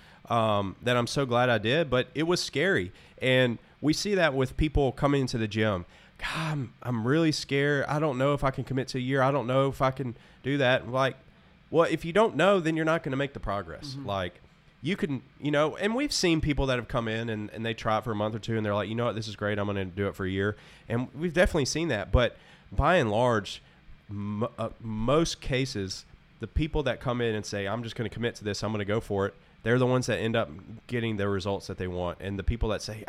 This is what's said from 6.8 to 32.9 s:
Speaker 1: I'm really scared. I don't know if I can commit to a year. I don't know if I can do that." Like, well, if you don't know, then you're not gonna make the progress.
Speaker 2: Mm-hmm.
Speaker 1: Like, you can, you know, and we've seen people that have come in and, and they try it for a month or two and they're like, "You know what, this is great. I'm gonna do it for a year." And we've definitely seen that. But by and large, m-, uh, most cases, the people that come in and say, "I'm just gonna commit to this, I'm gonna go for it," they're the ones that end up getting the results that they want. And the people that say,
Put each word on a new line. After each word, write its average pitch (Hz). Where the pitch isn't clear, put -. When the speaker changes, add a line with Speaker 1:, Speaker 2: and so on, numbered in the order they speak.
Speaker 1:
I'm 120
really 156
scared. 139
I 147
don't 147
know 139
if 139
I 135
can 127
commit 127
to -
a 127
year. 131
I 131
don't 127
know 135
if 131
I 131
can 131
do 143
that." 127
Like, 131
well, 160
if 160
you 165
don't 202
know, 190
then 160
you're 160
not 160
gonna 135
make 139
the -
progress. 101
Speaker 2:
Mm-hmm. 139
Speaker 1:
Like, 95
you 147
can, 143
you 147
know, 151
and 208
we've 277
seen 165
people 139
that 127
have 113
come 117
in 113
and, 107
and 113
they 113
try 110
it 101
for 120
a 104
month 107
or 110
two 113
and 110
they're 104
like, 101
"You 110
know 120
what, 107
this 110
is 104
great. 104
I'm 101
gonna 98
do 92
it 92
for 95
a 92
year." 98
And 120
we've 156
definitely 170
seen 160
that. 104
But 120
by 139
and 120
large, 110
m-, 104
uh, 110
most 120
cases, 123
the 110
people 151
that 123
come 123
in 113
and 104
say, 101
"I'm 113
just 113
gonna 110
commit 117
to 101
this, 101
I'm 107
gonna 104
go 104
for 98
it," -
they're 123
the 127
ones 127
that 104
end 113
up 98
getting 113
the 101
results 98
that 95
they 92
want. 90
And 98
the 92
people 117
that 101
say, 107